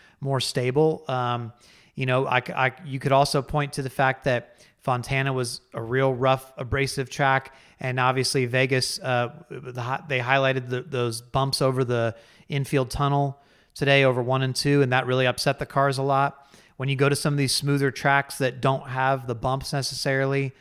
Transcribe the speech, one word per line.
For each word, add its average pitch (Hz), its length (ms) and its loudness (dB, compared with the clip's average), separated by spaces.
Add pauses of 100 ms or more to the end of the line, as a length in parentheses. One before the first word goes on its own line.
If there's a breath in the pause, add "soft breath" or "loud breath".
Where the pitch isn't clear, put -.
(200 soft breath)
more 135 200 -2
stable. 135 680 0
Um, 120 440 -4 (420 soft breath)
you 131 120 -4
know, 127 200 2
I 127 140 2
c-, - 120 -8
I, 131 200 0 (120)
you 135 140 -8
could 135 140 0
also 143 280 4
point 143 340 -4
to 143 80 -6
the 131 80 -6
fact 131 340 0
that 123 340 -2 (220 soft breath)
Fontana 135 520 -2
was 123 280 -4 (140)
a 123 80 -8
real 131 300 2
rough, 131 440 0
abrasive 135 540 -4
track, 135 440 0 (260 loud breath)
and 127 180 -4
obviously 127 480 2
Vegas, 127 540 0
uh, 123 300 -2 (200)
the 127 300 -12
hi-, 123 280 -6
they 135 100 0
highlighted 131 500 2
the, 123 140 -2
those 120 400 -4
bumps 135 400 -2
over 131 220 2
the 117 300 0 (340 loud breath)
infield 135 420 -2
tunnel 143 500 0 (340 soft breath)
today 139 300 4
over 127 180 4
one 131 200 0
and 127 120 -2
two, 143 280 4
and 127 100 2
that 127 140 2
really 127 200 2
upset 127 320 0
the 143 80 -6
cars 139 320 0
a 139 40 -2
lot. 139 520 -2 (220 loud breath)
When 135 120 -6
you 139 80 0
go 139 120 4
to 139 80 2
some 147 180 0
of 143 40 0
these 135 160 0
smoother 139 360 0
tracks 139 480 0
that 127 220 -2
don't 135 280 0
have 131 380 0
the 120 80 -4
bumps 131 380 -4
necessarily, 135 880 -2